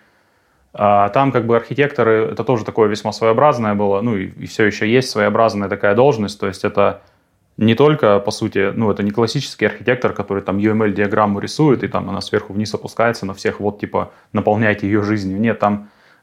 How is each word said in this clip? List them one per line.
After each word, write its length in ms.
а, 360
там 220
как 140
бы 100
архитекторы, 760
это 120
тоже 200
такое 240
весьма 240
своеобразное 640
было, 280
ну, 140
и, 100
и 200
всё 200
ещё 180
есть 260
своеобразная 580
такая 260
должность, 460
то 80
есть 160
это 360
не 180
только, 440
по 140
сути, 420
ну, 160
это 120
не 100
классический 540
архитектор, 460
который 300
там 160
U 140
M 100
L 100
диаграмму 480
рисует, 440
и 40
там 220
она 100
сверху 320
вниз 220
опускается 520
на 60
всех, 280
вот, 200
типа, 300
наполняйте 560
её 140
жизнью. 380
Нет, 200
там 280